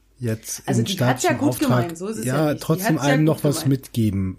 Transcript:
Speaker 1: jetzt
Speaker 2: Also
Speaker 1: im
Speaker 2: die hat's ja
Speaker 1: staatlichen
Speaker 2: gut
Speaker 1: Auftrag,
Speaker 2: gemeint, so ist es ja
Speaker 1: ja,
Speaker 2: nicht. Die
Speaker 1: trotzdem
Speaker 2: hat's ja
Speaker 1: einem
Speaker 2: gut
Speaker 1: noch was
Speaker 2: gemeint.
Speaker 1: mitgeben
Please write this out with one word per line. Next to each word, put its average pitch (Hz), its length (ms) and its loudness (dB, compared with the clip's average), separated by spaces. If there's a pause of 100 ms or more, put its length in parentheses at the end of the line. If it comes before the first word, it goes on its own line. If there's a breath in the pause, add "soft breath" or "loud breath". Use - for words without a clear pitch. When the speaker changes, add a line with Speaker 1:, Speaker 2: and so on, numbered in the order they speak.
(180)
Speaker 1:
jetzt 110 480 -6
Speaker 2:
Also 117 160 0
Speaker 1:
im 117 40 0
Speaker 2:
die 147 80 -4
hat's 127 300 0
ja 359 80 4
Speaker 1:
staatlichen - 80 0
Speaker 2:
gut 285 100 2
Speaker 1:
Auftrag, 269 180 -2 (140)
Speaker 2:
gemeint, - 160 -4
so 185 100 -8
ist - 120 -6
es 110 60 -4
ja 127 120 0
Speaker 1:
ja, 156 140 2
Speaker 2:
nicht. 135 100 -4
Die - 40 -12
Speaker 1:
trotzdem 170 320 0
Speaker 2:
hat's 139 100 0
ja 143 60 4
Speaker 1:
einem 156 120 4
Speaker 2:
gut 156 120 4
Speaker 1:
noch - 60 -12
was 143 200 0
Speaker 2:
gemeint. 131 60 2 (120)
Speaker 1:
mitgeben 95 580 -2